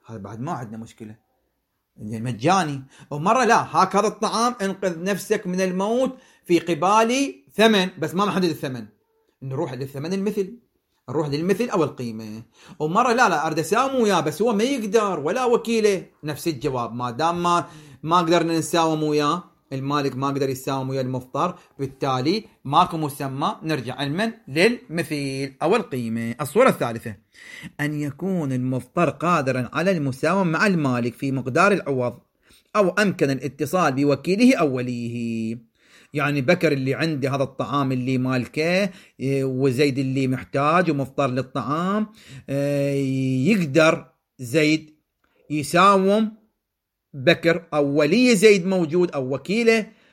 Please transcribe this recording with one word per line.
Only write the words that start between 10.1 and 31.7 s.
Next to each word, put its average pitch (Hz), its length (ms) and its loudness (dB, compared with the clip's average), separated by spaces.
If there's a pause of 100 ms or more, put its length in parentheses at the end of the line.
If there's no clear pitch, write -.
المثل، 196 440 -4 (520)
نروح 147 180 -2
للمثل 185 420 0
أو 180 140 2
القيمة. 113 600 -8 (360)
ومرة 202 340 2
لا، 240 160 4
لا، 156 180 0
أرد 156 120 -2
أساوم 254 360 0
وياه، 208 240 4
بس 151 220 -2
هو 233 120 2
ما 202 100 2
يقدر 214 560 0
ولا 202 260 -2
وكيله. 220 600 0 (180)
نفس 147 240 -6
الجواب، 127 460 -4
ما 123 180 -6
دام 170 320 -2
ما، 175 220 2 (380)
ما 160 140 2
قدرنا 165 400 2
نساوم 160 460 0
وياه، 151 400 0 (300)
المالك 139 420 -4
ما 135 120 -2
قدر 139 220 -2
يساوم 135 400 -4
ويا 135 120 -4
المضطر، 131 580 -4 (200)
بالتالي 139 680 -2 (200)
ماكو 165 320 2
مسمى، 147 680 -4
نرجع 135 400 -4
لمن؟ 185 280 -2 (160)
للمثيل 147 1120 -2
أو 165 140 2
القيمة. 117 680 -4
الصورة 220 280 4
الثالثة، 117 460 -4 (640)
أن 147 220 -4
يكون 147 500 -4
المضطر 127 580 0
قادرا 135 640 0
على 170 180 0
المساومة 160 600 0
مع 165 160 2
المالك 127 460 0
في 139 180 -6
مقدار 135 400 2